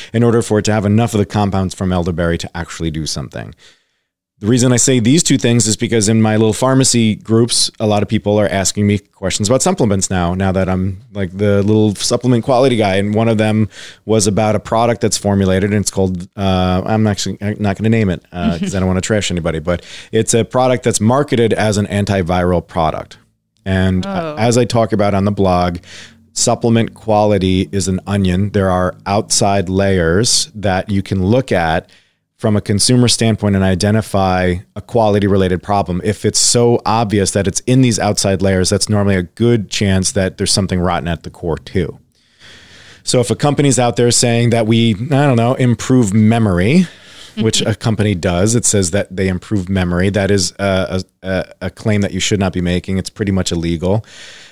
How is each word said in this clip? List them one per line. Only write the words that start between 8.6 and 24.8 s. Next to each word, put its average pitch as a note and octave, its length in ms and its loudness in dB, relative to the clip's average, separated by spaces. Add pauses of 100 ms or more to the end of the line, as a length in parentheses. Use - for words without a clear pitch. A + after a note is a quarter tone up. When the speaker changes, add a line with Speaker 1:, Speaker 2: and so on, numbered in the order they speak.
Speaker 1:
me G2+ 120 2
questions - 500 -6
about B2+ 140 2
supplements A2+ 480 0
now, F2 240 0
now F#2+ 180 0
that F#2 160 0
I'm, F#2 320 -4 (120)
like, G2 260 -6
the G2+ 240 2
little G#2+ 320 2
supplement A#2+ 500 0
quality C3 320 2
guy. G2+ 200 2
And G2+ 180 0
one A2+ 140 2
of A2+ 100 2
them G#2+ 320 0 (340)
was G#2+ 220 2
about G#2+ 300 2
a G2+ 40 -4
product A#2 400 0
that's G#2 160 0
formulated, G2 560 0
and G#2+ 80 0
it's F#2+ 100 -4
called, F#2+ 460 -2
uh, F#2 480 0
I'm A2 220 0
actually G2 340 -4
not G2+ 380 -4
gonna G#2+ 100 -2
name A2 220 2
it, E2+ 120 -6 (100)
uh, F2 260 -2
Speaker 2:
<laughs> - 20 -8
Speaker 1:
'cause F#2+ 140 -6
I F#2 60 -2
don't F#2 80 0
wanna F#2 120 0
trash G#2 300 -2
anybody, E2 300 -4
but E2+ 220 -4 (300)
it's A2 220 0
a A2+ 100 2
product B2+ 380 0
that's A#2 180 -2
marketed A#2 540 2
as G2+ 240 0
an G#2 80 0
antiviral F2+ 800 0
product. - 500 -4 (480)
And, F#2 400 0
uh, D#3+ 300 -6
Speaker 2:
Oh. - 40 -10
Speaker 1:
as A#2 200 2
I A#2+ 80 2
talk A2+ 260 0